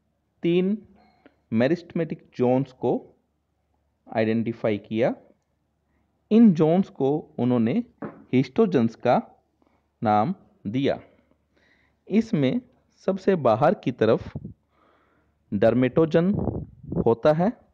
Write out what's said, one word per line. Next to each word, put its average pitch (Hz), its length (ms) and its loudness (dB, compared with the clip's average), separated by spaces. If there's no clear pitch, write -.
तीन 185 460 0
मेरिस्टेमेटिक 160 840 -4
जोन्स 127 360 0
को - 420 -6
आइडेंटिफाई 113 640 -2
किया। 113 380 -4
इन 220 220 8
जोन्स 165 360 2
को 139 500 -4
उन्होंने 123 460 0
हिस्टोजन्स 139 920 -2
का - 500 -4
नाम 107 320 0
दिया। 110 340 -4
इसमें 185 520 -2
सबसे 190 400 -2
बाहर 127 380 2
की - 180 -6
तरफ 110 400 0
डर्मेटोजन 131 800 0
होता 117 260 2
है 175 200 0